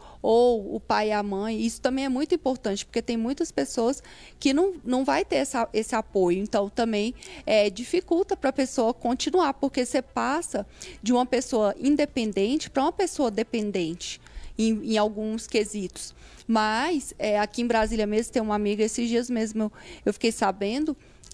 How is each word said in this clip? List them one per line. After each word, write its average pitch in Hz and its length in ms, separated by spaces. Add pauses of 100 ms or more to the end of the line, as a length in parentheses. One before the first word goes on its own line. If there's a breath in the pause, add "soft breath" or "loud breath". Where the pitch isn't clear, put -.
(200 loud breath)
ou 226 540
o 220 60
pai 214 300
e - 20
a 208 100
mãe, 208 380
isso 226 220
também 269 240
é - 20
muito 269 260
importante, 254 500
porque - 180
tem 233 140
muitas 254 360
pessoas 262 500 (380 loud breath)
que 269 120
não, 359 200 (120)
não 254 200
vai 285 200
ter 339 120
essa, 254 360
esse 220 220
apoio, 190 440
então 202 300
também, 226 460 (320 loud breath)
é, 208 240
dificulta 339 640
pra 277 160
pessoa 254 400
continuar, 277 640
porque 269 320
você 269 160
passa 247 640 (340 loud breath)
de 226 120
uma 247 140
pessoa 233 520
independente 254 920
pra 269 120
uma 311 100
pessoa 302 380
dependente, 196 920 (380 loud breath)
em, 220 360
em 214 40
alguns 214 480
quesitos. 202 680 (340 loud breath)
Mas, 226 760
é, 208 180
aqui 214 240
em 240 60
Brasília 220 380
mesmo, 214 260
tem 233 100
uma 214 140
amiga, 208 280
esses 233 240
dias 240 220
mesmo, 220 340
eu, 214 80 (340 loud breath)
eu 208 60
fiquei 226 200
sabendo 214 640 (380 soft breath)